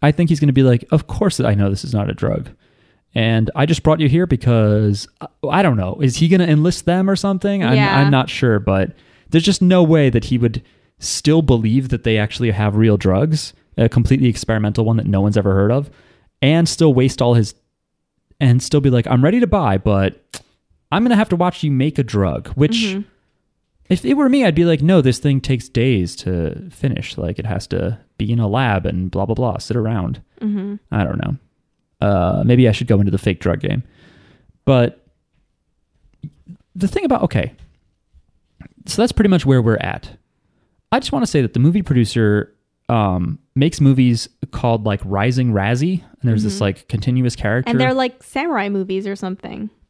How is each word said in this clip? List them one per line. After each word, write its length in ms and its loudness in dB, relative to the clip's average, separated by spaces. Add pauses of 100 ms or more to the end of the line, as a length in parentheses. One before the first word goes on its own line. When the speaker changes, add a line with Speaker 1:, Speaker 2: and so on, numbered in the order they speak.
Speaker 1:
I 100 4
think 180 0
he's 100 0
gonna 140 2
be 100 4
like, 280 4
"Of 160 0
course 320 -2
I 140 0
know 160 2
this 140 -4
is 100 -6
not 160 -2
a 40 -4
drug. 360 -4 (640)
And 420 0
I 100 0
just 180 0
brought 160 2
you 80 2
here 180 2
because, 800 2 (140)
uh, 80 -16 (220)
I 140 2
don't 120 2
know, 260 -4
is 160 0
he 100 2
gonna 180 2
enlist 400 0
them 240 0
or 60 0
something?" 480 -2
I'm, 120 2
Speaker 2:
Yeah. 240 2
Speaker 1:
I'm 120 4
not 180 0
sure, 300 0
but 340 -2 (380)
there's 120 2
just 180 0
no 220 4
way 260 4
that 160 0
he 120 -2
would 240 -2 (380)
still 420 0
believe 480 0
that 140 -4
they 140 0
actually 340 -2
have 240 -2
real 220 4
drugs, 560 0 (240)
a 120 2
completely 400 2
experimental 560 -2
one 120 2
that 100 -2
no 140 2
one's 160 0
ever 160 2
heard 180 2
of, 180 -2 (540)
and 260 2
still 240 2
waste 300 0
all 100 4
his, 220 0 (840)
and 220 2
still 200 0
be 100 2
like, 160 2
"I'm 160 2
ready 160 2
to 80 2
buy, 300 0
but 600 -2 (520)
I'm 120 0
gonna 120 2
have 140 2
to 80 0
watch 260 -2
you 80 0
make 260 0
a 60 2
drug," 460 -2
which 280 2
Speaker 2:
Mm-hmm. 240 -2 (880)
Speaker 1:
if 160 0
it 80 0
were 160 2
me, 160 2
I'd 100 2
be 100 2
like, 160 2
"No, 200 4
this 180 2
thing 220 0
takes 260 -4
days 500 0
to 540 -6
finish. 460 -6
Like, 220 -6
it 60 -8
has 220 -6
to 320 -4 (180)
be 140 -4
in 80 0
a 80 0
lab 380 0
and 260 -4
blah, 140 -4
blah, 100 -4
blah, 220 -2
sit 180 -8
around." 460 -4 (180)
Speaker 2:
Mm-hmm. 360 -6 (160)
Speaker 1:
I 120 -2
don't 180 -4
know. 140 -6 (640)
Uh, 420 0
maybe 240 4
I 40 2
should 160 -4
go 120 2
into 120 0
the 80 -2
fake 200 -4
drug 200 -4
game. 240 -4 (800)
But 400 0 (1700)
the 120 -2
thing 180 -4
about, 180 0
okay, 300 -4 (1300)
so 160 -4
that's 100 0
pretty 180 2
much 160 2
where 160 4
we're 160 2
at. 400 -10 (760)
I 80 0
just 120 -8
wanna 160 -2
say 140 0
that 120 -2
the 60 -2
movie 240 2
producer, 680 0 (360)
um, 500 -2 (160)
makes 240 0
movies 480 2 (240)
called, 340 -2
like, 200 -2
Rising 480 0
Razzie, 480 -2
and 280 -6
there's 140 2
this, 120 -2
Speaker 2:
Mm-hmm. 80 -4
Speaker 1:
like, 240 -4
continuous 480 -2
character. 340 -4
Speaker 2:
And 100 0
they're, 140 0
like, 300 -4
samurai 460 -4
movies 380 -4
or 80 -8
something. 540 -12 (200)